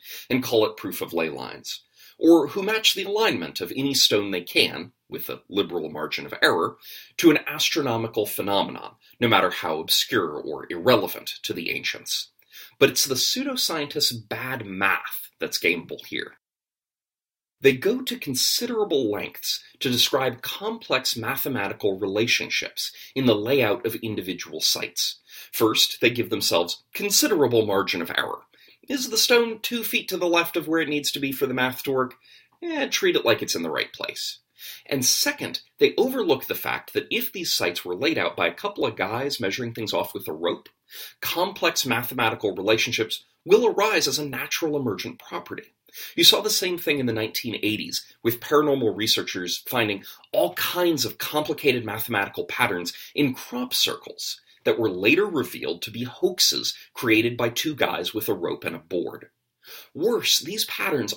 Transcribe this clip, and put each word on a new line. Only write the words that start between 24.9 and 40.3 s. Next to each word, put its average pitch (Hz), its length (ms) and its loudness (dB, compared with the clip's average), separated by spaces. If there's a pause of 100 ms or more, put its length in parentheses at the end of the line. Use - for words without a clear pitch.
First, - 500 2
they 123 80 6
give 117 200 -2
themselves 98 540 0 (100)
considerable 156 720 4
margin 95 360 0
of - 160 -6
error. - 240 -2 (480)
Is 254 200 -2
the 220 80 -2
stone 226 440 4
two 233 220 -4
feet - 260 -4
to 185 80 -4
the 175 100 0
left 170 300 2
of 156 100 -4
where 160 140 2
it 143 80 -2
needs 147 220 -2
to 147 80 -4
be 135 120 -2
for 135 140 -2
the 127 80 0
math 127 300 0
to 139 80 -4
work? 127 240 0 (480)
Eh, 320 240 -4
treat 180 280 2
it - 100 2
like 110 160 4
it's - 140 -4
in 85 80 -4
the 80 80 -4
right 65 220 -4
place. - 460 -8 (460)
And 135 180 -2
second, - 580 0 (180)
they 143 180 6
overlook 220 480 2
the - 100 -4
fact - 380 -6
that - 160 -2
if - 220 -4
these 180 220 -4
sites 87 300 -2
were 90 120 -6
laid 143 220 0
out 87 180 -2
by 85 120 2
a 85 60 0
couple 196 320 -4
of 113 100 -2
guys 117 440 -2
measuring 113 340 -4
things 110 200 -6
off 90 200 -2
with 104 140 -10
a 80 60 -6